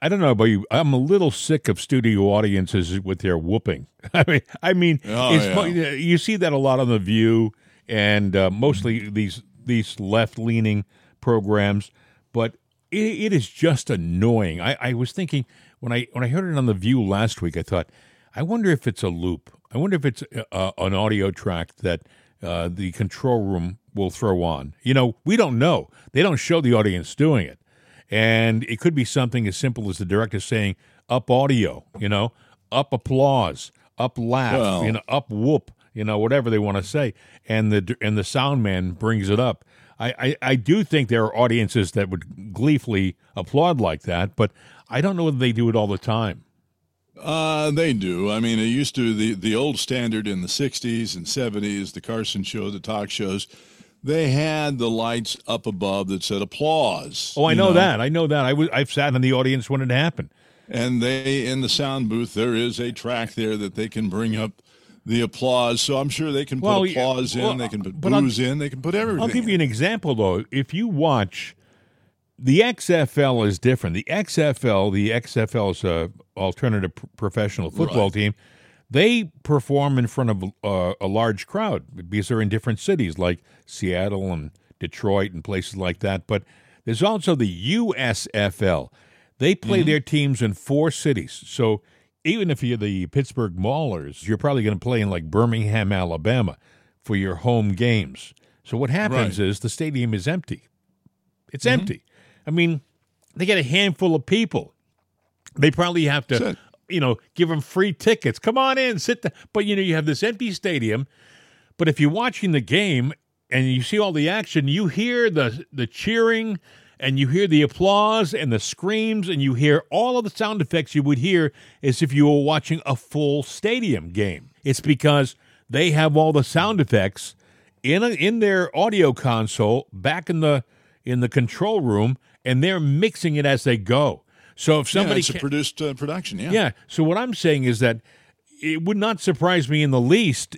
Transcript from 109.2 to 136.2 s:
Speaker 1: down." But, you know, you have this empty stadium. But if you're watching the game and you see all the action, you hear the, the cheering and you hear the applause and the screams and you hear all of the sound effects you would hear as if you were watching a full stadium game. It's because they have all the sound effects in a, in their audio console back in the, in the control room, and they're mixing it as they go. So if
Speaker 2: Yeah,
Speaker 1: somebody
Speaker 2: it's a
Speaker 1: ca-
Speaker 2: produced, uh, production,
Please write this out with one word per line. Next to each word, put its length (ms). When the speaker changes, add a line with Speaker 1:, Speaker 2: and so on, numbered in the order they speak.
Speaker 1:
down." 100
But, 120
you 120
know, 60
you 120
have 120
this 160
empty 300
stadium. 540
But 120
if 120
you're 100
watching 420
the 80
game 520
and 220
you 100
see 160
all 140
the 160
action, 400
you 200
hear 420
the, 420
the 140
cheering 720
and 200
you 100
hear 180
the 160
applause 720
and 180
the 80
screams 680
and 140
you 120
hear 360
all 280
of 60
the 60
sound 300
effects 340
you 80
would 160
hear 340
as 200
if 100
you 140
were 160
watching 440
a 100
full 460
stadium 680
game. 400
It's 160
because 540
they 220
have 240
all 160
the 120
sound 360
effects 540
in 200
a, 80
in 300
their 360
audio 360
console 800
back 380
in 100
the, 240
in 160
the 80
control 520
room, 360
and 180
they're 180
mixing 540
it 120
as 180
they 120
go. 460
So 240
if 160
Speaker 2:
Yeah, 60
Speaker 1:
somebody 200
Speaker 2:
it's 100
a 20
Speaker 1:
ca- 80
Speaker 2:
produced, 420
uh, 120
production, 440